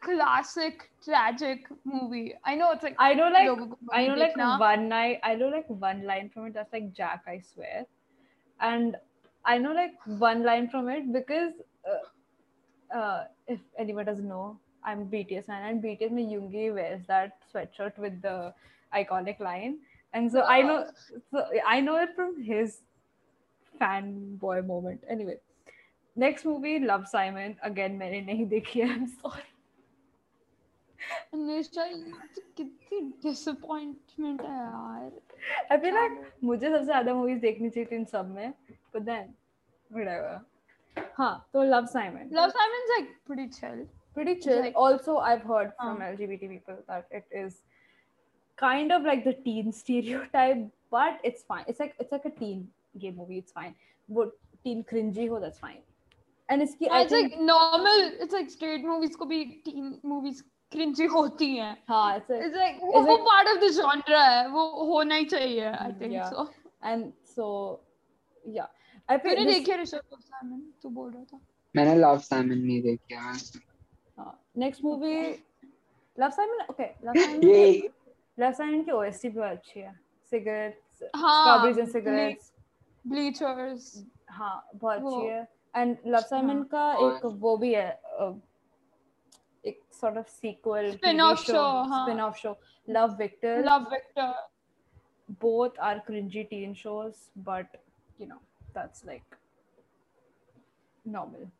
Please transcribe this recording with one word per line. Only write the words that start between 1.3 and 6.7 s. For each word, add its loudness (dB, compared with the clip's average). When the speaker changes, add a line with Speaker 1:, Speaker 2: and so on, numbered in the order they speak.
Speaker 1:
movie। -8
I -2
know 4
it's, -4
like, -6
Speaker 2:
I 6
know, 4
like, 8
Speaker 1:
लोगों -4
को -14
Speaker 2:
I 2
know, 2
like, 2
Speaker 1:
देखना। 2
Speaker 2:
one 4
line, 0
I 0
know, 0
like, -4
one -6
line -4
from -14
it -14
that's -10